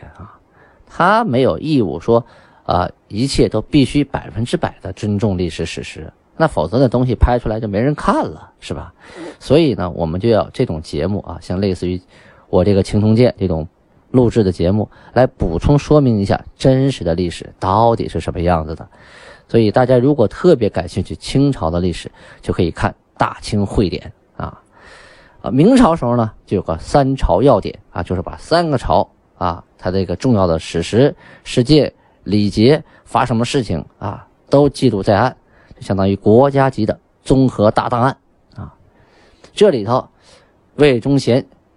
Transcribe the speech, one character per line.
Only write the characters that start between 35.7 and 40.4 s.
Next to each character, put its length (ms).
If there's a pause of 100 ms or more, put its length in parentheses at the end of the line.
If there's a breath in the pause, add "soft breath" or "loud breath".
就 80
相 120
当 140
于 60
国 340
家 180
级 160
的 160 (240)
综 240
合 220
大 180
档 140
案 160 (380)
啊。 180 (800 soft breath)
这 160
里 140
头 200 (720 soft breath)